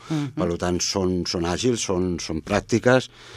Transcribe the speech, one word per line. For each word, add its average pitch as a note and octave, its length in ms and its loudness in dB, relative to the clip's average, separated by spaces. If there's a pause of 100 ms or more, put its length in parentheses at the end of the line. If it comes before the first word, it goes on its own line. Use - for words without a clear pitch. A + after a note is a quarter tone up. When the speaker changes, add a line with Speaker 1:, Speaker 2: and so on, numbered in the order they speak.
(100)
Speaker 1:
Mhm. D3 240 -2
Speaker 2:
Per E2+ 240 -2
tant, F2+ 220 0
són, F2+ 440 0
són F2 200 -2
àgils, G#2 340 0
són, F2+ 400 0
són D#2+ 240 -6
pràctiques, A#2 680 2 (260)